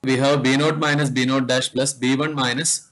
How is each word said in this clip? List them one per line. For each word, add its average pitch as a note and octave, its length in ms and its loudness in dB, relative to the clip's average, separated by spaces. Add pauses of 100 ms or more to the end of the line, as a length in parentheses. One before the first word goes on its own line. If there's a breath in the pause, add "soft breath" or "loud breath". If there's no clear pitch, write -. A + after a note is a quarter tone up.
We C3 120 2
have C#3 260 2
B C3 140 2
naught D3+ 220 2
minus D3 320 0
B B2+ 160 0
naught C3 220 0
dash B2+ 220 0
plus C3+ 220 -2
B B2+ 240 0
one D3+ 180 -4
minus C3 580 -2